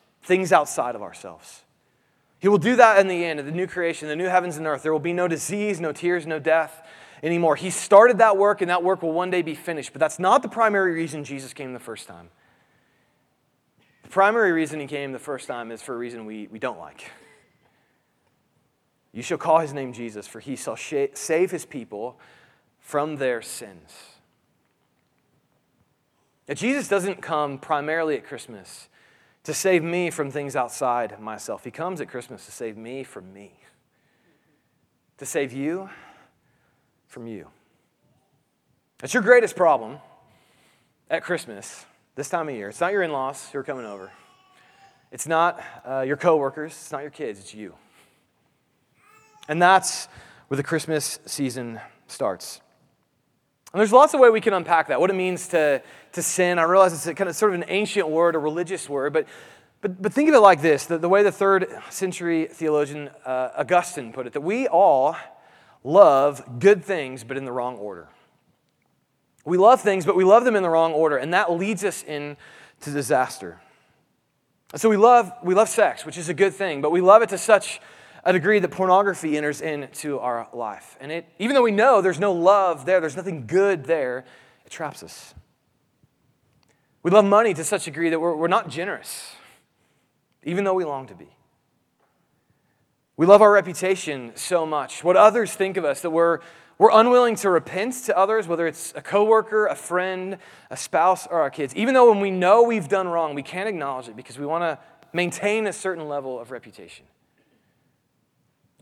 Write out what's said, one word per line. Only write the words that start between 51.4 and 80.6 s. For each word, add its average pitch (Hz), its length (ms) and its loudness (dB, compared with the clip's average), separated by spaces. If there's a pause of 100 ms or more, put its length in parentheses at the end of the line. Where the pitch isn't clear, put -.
starts. - 540 -8 (1120)
And 180 80 -4
there's 214 120 2
lots 285 220 8
of 285 60 0
way 247 100 10
we 220 100 0
can 208 140 0
unpack 165 340 -2
that, 135 120 0
what 185 100 2
it 190 60 -2
means 185 320 -4
to, 151 340 0 (300)
to 175 100 -8
sin. 180 360 0
I 165 40 4
realize 180 320 6
it's 147 120 -8
a 165 80 -6
kind 196 140 -4
of 170 80 -8
sort 214 160 2
of 175 80 -4
an 170 80 -8
ancient 196 400 -2
word, 165 260 2
a 160 40 -2
religious 160 500 -6
word, 143 240 -4
but, 151 140 0 (560)
but, 185 180 -8
but 196 140 -4
think 302 160 2
of 311 40 4
it 269 40 8
like 190 240 8
this, 151 240 2
the, 170 100 -4
the 165 120 -2
way 196 140 6
the 202 100 4
third 196 360 0 (220)
century 170 560 -4
theologian, 147 640 -4 (160)
uh, 127 300 -4
Augustine 147 560 -2
put 131 140 -10
it, 117 60 -14
that 147 80 -6
we 220 260 -4
all 160 480 4 (680)
love 139 760 4
good 185 260 4
things, 135 380 -8
but 123 140 -10
in 135 80 -8
the 127 80 -10
wrong 123 240 -6
order. 98 320 -14 (1400)
We 180 140 0
love 226 240 6
things, 190 240 0
but 180 100 2
we 190 80 4
love 214 200 8
them 240 120 2
in 196 60 2
the 175 80 0
wrong 165 240 2
order, 151 240 0
and 151 160 -4
that 185 180 0
leads 190 320 -4
us 190 180 -4
into 147 340 -10 (460)
disaster. 127 800 -4 (1120)
So - 140 0
we 214 80 4
love, 226 340 6 (120)
we 180 120 -2
love 208 140 4
sex, 170 380 0
which 151 100 -14
is 170 140 -10
a 170 40 -2
good 180 200 2
thing, 165 260 -6
but 151 120 0
we 180 100 2
love 196 180 8
it 233 80 0
to 190 100 -6
such - 420 2 (440)
a 185 80 2
degree 185 260 2
that 170 140 -2
pornography 185 640 0
enters 147 240 -4
into 147 580 -8
our 117 340 -6
life. 110 460 -10